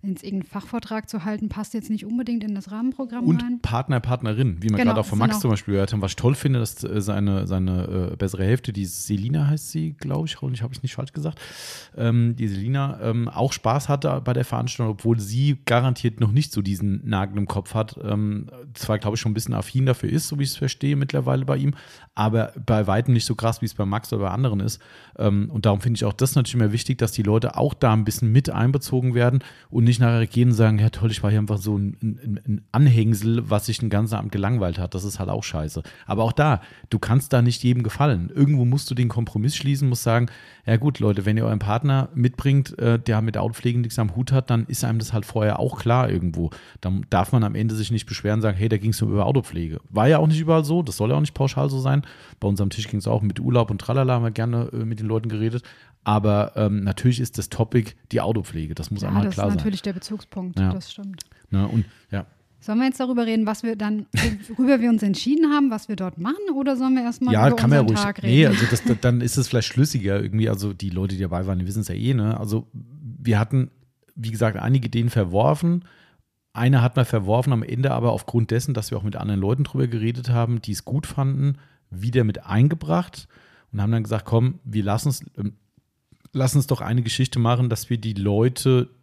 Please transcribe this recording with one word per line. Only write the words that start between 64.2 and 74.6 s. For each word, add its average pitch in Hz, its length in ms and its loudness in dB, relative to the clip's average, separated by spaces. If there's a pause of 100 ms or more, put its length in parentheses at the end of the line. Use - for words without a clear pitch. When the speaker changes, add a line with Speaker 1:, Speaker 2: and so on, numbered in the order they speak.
Speaker 1:
worüber 254 320 2
wir 240 80 2
uns 220 140 4
entschieden 285 480 2
haben, 285 200 4
was 214 180 -8
wir 214 60 -4
dort 180 220 -6
machen, 330 380 -4
oder 269 220 0
sollen 262 180 2
wir 254 80 0
erstmal 240 300 0
Speaker 2:
Ja, - 140 6
Speaker 1:
über 233 100 6
Speaker 2:
kann 226 120 4
man 143 80 6
ja 139 40 6
Speaker 1:
unseren 110 140 4
Speaker 2:
ruhig. 104 100 2
Speaker 1:
Tag 101 180 -4
Speaker 2:
Nee, 127 220 6
Speaker 1:
reden? 104 80 6
Speaker 2:
also 104 140 4
das, 117 160 0
das, 240 180 2
dann 120 200 4
ist 120 160 0
es 131 120 0
vielleicht 117 180 0
schlüssiger 104 540 2
irgendwie. 107 280 0
Also 101 240 -2
die 95 160 -6
Leute, 92 260 -2
die 92 60 -4
dabei 90 260 -2
waren, 92 120 0
die 90 80 -2
wissen's 101 220 -4
ja 90 60 -4
eh, 113 180 0
ne? 107 260 0
Also 107 340 -4
wir 120 640 -4
hatten, 127 300 0 (460)
wie 113 160 -6
gesagt, 110 260 0
einige 123 300 2